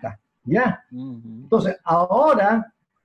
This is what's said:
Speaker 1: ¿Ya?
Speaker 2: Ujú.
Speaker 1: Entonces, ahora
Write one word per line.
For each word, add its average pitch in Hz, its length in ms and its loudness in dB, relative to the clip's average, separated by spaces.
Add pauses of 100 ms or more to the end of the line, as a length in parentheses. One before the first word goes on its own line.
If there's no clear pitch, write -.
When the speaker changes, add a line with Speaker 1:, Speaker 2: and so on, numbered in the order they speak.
(440)
Speaker 1:
¿Ya? 196 460 0
Speaker 2:
Ujú. 127 300 -14 (220)
Speaker 1:
Entonces, 185 420 0
ahora 208 880 2 (320)